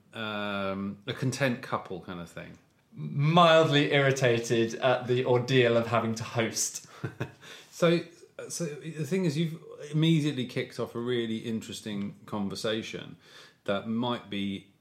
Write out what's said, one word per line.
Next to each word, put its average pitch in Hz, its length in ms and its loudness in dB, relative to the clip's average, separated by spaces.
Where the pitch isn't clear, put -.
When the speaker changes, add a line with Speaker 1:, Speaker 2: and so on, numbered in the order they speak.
Speaker 1:
um, 101 920 -6
a 123 60 -6
content 127 500 -2
couple - 380 -6
kind 90 180 -12
of 85 100 -12
thing. 85 300 -16
Speaker 2:
Mildly 151 960 4
irritated 120 840 4
at 123 300 2
the 127 180 2
ordeal 123 520 4
of 113 100 2
having 113 300 0
to 113 80 -8
host. - 640 -4
Speaker 1:
<laughs> - 240 -8
So, 170 300 2
so - 160 -6
the 151 400 -8
thing 185 220 0
is, 143 100 0
you've 160 220 -2
immediately 151 540 4
kicked - 340 -6
off 110 140 -6
a 117 40 -4
really 117 380 -2
interesting 104 760 -6
conversation 107 920 -6
that 98 200 -2
might 113 440 -4
be 98 380 -6